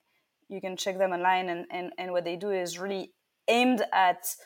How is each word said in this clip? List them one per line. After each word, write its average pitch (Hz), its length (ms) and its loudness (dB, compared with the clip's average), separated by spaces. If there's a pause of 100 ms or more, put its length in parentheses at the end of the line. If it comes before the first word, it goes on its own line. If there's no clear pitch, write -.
(480)
you 196 120 -10
can 185 160 -8
check 185 220 -4
them 190 140 2
online, 185 360 2
and, 175 220 -6
and, 180 280 -8
and 185 140 -8
what 175 120 0
they 170 120 -4
do 202 140 -6
is 175 280 -2
really 196 340 -6 (360)
aimed 240 340 4 (100)
at 180 340 4 (180)